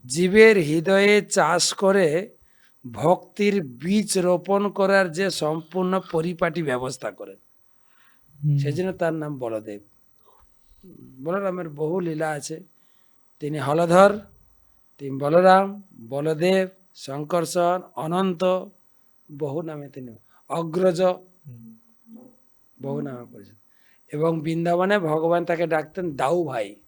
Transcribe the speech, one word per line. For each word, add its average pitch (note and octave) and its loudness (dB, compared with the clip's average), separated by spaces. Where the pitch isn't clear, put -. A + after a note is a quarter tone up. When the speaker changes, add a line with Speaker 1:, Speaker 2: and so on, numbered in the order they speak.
Speaker 1:
জীবের F#3 6
হৃদয়ে G3 2
চাষ F3 0
করে F#3+ 0
ভক্তির F3+ 0
বীজ F3+ -2
রোপণ F3+ 0
করার F#3+ 2
যে F#3 -2
সম্পূর্ণ F3+ -2
পরিপাটি E3+ -2
ব্যবস্থা B2+ -6
করেন, G2 -18
Speaker 2:
হুম। D3 2
Speaker 1:
সেই C#3+ -2
জন্য F#3 -2
তার E3+ -2
নাম D3+ -8
বলদেব। G#2+ -8
বলরামের F3+ -6
বহু D#3 -4
লীলা D#3+ -4
আছে। D#3 -10
তিনি D3+ -6
হলধর, E3+ 4
তিনি C#3 -10
বলরাম, F#3 4
বলদেব, D#3+ 0
শঙ্কর্ষণ, E3+ -2
অনন্ত, F3 -2
বহু D3+ -6
নামে D3 -12
তিনি B2+ -18
অগ্রজ, E3+ 0
Speaker 2:
হুম। C#3+ -6
Speaker 1:
বহু C#3 -6
নামে B2 -12
পরিচিত। G#2 -20
এবং D#3+ 0
বৃন্দাবনে F3 0
ভগবান E3 0
তাকে E3+ -2
ডাকতেন D#3 -4
দাউ E3 0
ভাই A2+ -8